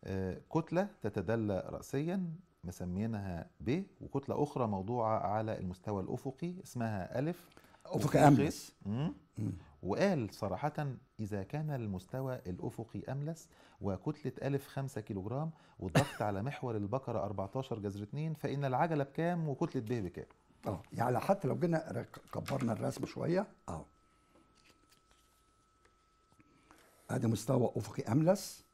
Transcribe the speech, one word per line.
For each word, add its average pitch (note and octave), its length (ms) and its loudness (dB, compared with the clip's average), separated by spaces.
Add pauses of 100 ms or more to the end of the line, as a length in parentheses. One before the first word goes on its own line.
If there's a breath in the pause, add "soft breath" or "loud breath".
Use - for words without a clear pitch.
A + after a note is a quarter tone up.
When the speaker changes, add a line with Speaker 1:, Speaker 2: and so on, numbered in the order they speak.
Speaker 1:
آه، F#2+ 360 -2 (120)
كتلة E3 360 0 (140)
تتدلى G#2 680 0
رأسيًا E3+ 560 -2 (400)
مسمينها F#2 800 -2 (140)
ب، D#3+ 220 0 (180)
وكتلة C3+ 420 -2
أخرى C3+ 240 0
موضوعة G#2+ 520 0
على G#2+ 400 0
المستوى F#2+ 440 -4
الأفقي C#3 520 -4 (100)
اسمها A2 540 -4
ألف. D#3 320 -2 (360 loud breath)
Speaker 2:
أفقي - 180 -4
Speaker 1:
وفي D3+ 140 6
Speaker 2:
أملس. D3 480 8 (180)
Speaker 1:
خيط. - 100 -4
مم. D3 200 0 (240)
Speaker 2:
مم. G#2+ 140 -2 (300 loud breath)
Speaker 1:
وقال A#2+ 520 2
صراحةً: G2 380 -2 (480)
"إذا G2+ 220 -2
كان D3+ 280 -4
المستوى B2+ 640 -4
الأفقي A2 680 -6 (120)
أملس D3 360 -6 (320 soft breath)
وكتلة G2+ 520 -2 (100)
ألف C#3 240 0
خمسة C3+ 340 -6
كيلوغرام، A2 500 -4 (280 soft breath)
والضغط - 440 2
على G2+ 200 2
محور B2+ 340 -4
البكرة A2 480 -2
أربعتاشر G2+ 540 -4
جذر G2+ 240 -4
اتنين، D3+ 320 -4
فإن C#3+ 300 -2
العجلة C#3+ 400 2
بكام E3 440 0
وكتلة C3+ 340 0
ب A2+ 220 0
بكام؟" - 220 -6 (400)
Speaker 2:
اه، G2 160 -2 (100)
يعني B2 260 2
حتى F#3+ 300 2
لو B2 100 0
جينا E3 340 2
رك-، - 420 -8
كبرنا B2+ 380 0
الرسم B2+ 340 -2
شوية، F#3 400 0 (220)
اه، D#2 160 -6 (3250 soft breath)
ادي A#2+ 160 2
مستوى A#2 500 4
افقي A#2+ 260 -4 (100)
املس D#3+ 600 4